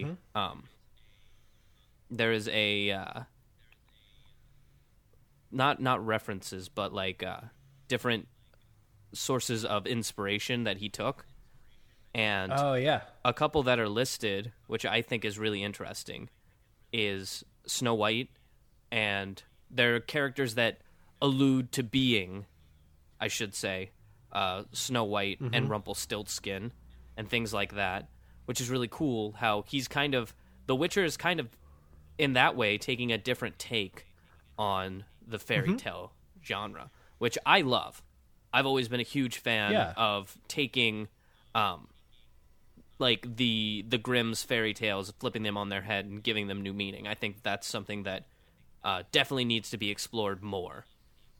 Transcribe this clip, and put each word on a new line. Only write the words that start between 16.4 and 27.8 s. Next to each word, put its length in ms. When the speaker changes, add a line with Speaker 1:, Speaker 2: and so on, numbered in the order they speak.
Speaker 2:
is 520
Snow 280
White, 360
and 500
there 260
are 40
characters 540
that 260
allude 500
to 100
being, 640
I 80
should 260
say, 360
uh, 400
Snow 320
White 360
and 120
Speaker 1:
Mm-hmm. 160
Speaker 2:
Rumpelstiltskin 1040
and 120
things 240
like 220
that, 340